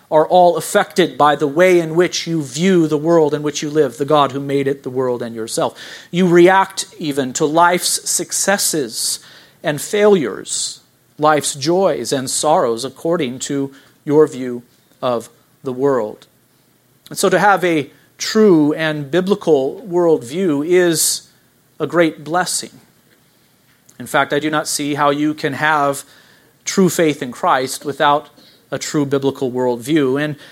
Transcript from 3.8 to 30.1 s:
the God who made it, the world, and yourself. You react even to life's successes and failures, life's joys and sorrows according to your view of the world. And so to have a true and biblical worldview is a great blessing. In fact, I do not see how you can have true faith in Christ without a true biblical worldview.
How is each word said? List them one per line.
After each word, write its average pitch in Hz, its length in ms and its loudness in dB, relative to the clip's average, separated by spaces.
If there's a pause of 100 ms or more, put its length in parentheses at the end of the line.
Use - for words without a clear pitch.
the 143 80 -4
God 139 260 2
who 139 80 -6
made 139 280 -2
it, 139 160 -4
the 131 80 -8
world, 123 320 -4
and 117 100 -10
yourself. 117 420 -4 (360)
You 180 160 2
react 185 720 4
even 139 340 -4
to - 120 -2
life's 175 600 0
successes - 1160 -4 (380)
and 147 180 -4
failures, - 1000 -2 (340)
life's 151 380 2
joys 147 580 -2
and 131 160 -4
sorrows 139 560 0
according 135 540 -4
to 139 340 -6 (320)
your 151 200 4
view 127 380 -8 (400)
of 120 260 -2 (320)
the 131 120 -8
world. 127 520 -2 (840)
And 151 100 -12
so 196 100 2
to 185 80 2
have 190 260 4
a 165 280 0 (260)
true 165 560 4
and 151 380 -4
biblical 170 720 0
worldview 165 840 0
is 175 640 0 (500)
a 160 60 -4
great 156 380 0
blessing. 170 480 -6 (1300)
In 123 80 -14
fact, 139 260 2
I 147 60 2
do 151 100 -4
not 151 180 -2
see 147 280 -4
how 143 160 2
you 151 240 -2
can 147 180 -6
have 143 500 0 (600)
true 185 240 2
faith 151 320 0
in 127 100 -8
Christ 131 540 -2
without 147 460 0 (400)
a 135 80 -6
true 147 260 -2
biblical 135 460 -2
worldview. 127 680 0